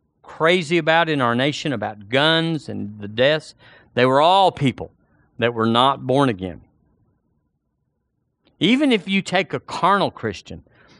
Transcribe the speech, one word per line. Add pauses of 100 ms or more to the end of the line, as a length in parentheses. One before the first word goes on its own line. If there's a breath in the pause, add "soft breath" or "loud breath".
(220)
crazy
about
in
our
nation,
about
guns
and
the
deaths, (400 soft breath)
they
were
all
people (460)
that
were
not
born
again. (2000)
Even
if
you
take
a
carnal
Christian, (360 soft breath)